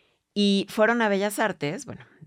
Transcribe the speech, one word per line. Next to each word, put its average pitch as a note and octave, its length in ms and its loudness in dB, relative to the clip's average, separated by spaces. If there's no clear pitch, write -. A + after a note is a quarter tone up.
Y G3+ 360 2
fueron A3+ 320 2
a A3 80 2
Bellas G3+ 280 0
Artes, G3+ 480 -4
bueno, G#2 200 -16